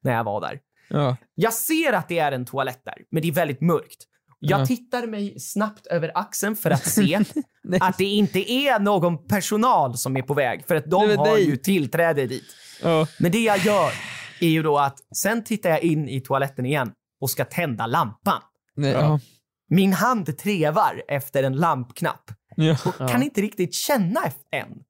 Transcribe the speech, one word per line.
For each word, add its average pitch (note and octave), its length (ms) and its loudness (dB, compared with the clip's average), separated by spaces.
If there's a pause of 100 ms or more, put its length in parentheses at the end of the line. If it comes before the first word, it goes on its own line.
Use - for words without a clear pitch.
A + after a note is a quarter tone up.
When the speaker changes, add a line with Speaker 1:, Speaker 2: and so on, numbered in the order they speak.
Speaker 1:
när C3+ 100 0
jag A#2 100 0
var G#2 180 -4
där. E2 180 -8 (300)
Speaker 2:
Ja. C3 280 0 (180)
Speaker 1:
Jag A3 180 0
ser D#4 400 0
att F3 140 -2
det E3+ 120 -2
är D3 120 0
en B2 140 -4
toalett C3 400 -6
där, - 100 -12 (160)
men D#3+ 100 0
det E3 60 -2
är E3 40 0
väldigt D3 300 -2
mörkt. E3 360 0 (420)
Jag D3 220 0
Speaker 2:
Ja. C3 40 2
Speaker 1:
tittar A#3+ 420 -4
mig G3+ 320 -8
snabbt - 480 -6
över E3 280 -2
axeln G#3 400 -4
för E3 160 -2
att - 160 0
se F#3+ 320 2 (240)
Speaker 2:
<laughs> - 200 -20
Nej. F3+ 200 0
Speaker 1:
att F#3 140 0
det F#3 80 2
inte G3+ 460 0
är C4 280 2
någon F3 480 0
personal G3+ 680 0
som C3 200 -4
är C3 40 -2
på D3+ 120 -6
väg, A#2+ 340 0
för F3 80 2
att D#3 160 -2
de F#3 160 4
Speaker 2:
Nej, - 0 -
men G#3+ 100 4
Speaker 1:
har D3 160 2
Speaker 2:
nej. F#3+ 160 4
Speaker 1:
ju C#3+ 80 0
tillträde D#3+ 720 0
dit. B2+ 160 -8 (400)
Speaker 2:
Ja. D#3 240 4 (120)
Speaker 1:
Men E3+ 120 2
det G#3+ 80 2
jag G#3+ 180 2
gör F#3 340 2 (500)
är E3+ 80 2
ju D#3+ 140 2
då D3 140 2
att C#3 200 0 (180)
sen A3 280 -2
tittar G#3 260 -2
jag D#3 140 4
in D#3 260 0
i B2+ 120 -4
toaletten C3+ 440 -2
igen C3+ 260 0 (300)
och C3+ 80 -2
ska - 160 -4
tända A#2 420 -4
lampan. D3 540 -2 (340)
Speaker 2:
Nej, C#3+ 160 0
Speaker 3:
Ja. - 80 0
Speaker 2:
ja. D3+ 200 4 (500)
Speaker 1:
Min F#3+ 240 4
hand G3 440 0
trevar D#3+ 680 0
efter C#3 360 -2
en C3+ 120 0
lampknapp D3+ 680 -2 (320)
Speaker 2:
Ja. D#3 300 4
Speaker 1:
och F3+ 140 0
Speaker 3:
Ja. C3 80 -2
Speaker 1:
kan A#3+ 160 2
inte C#4+ 180 -2
riktigt F#3 340 -4
känna A#3 500 0
ef-, C3+ 80 -4 (280)
än. - 60 -10 (220)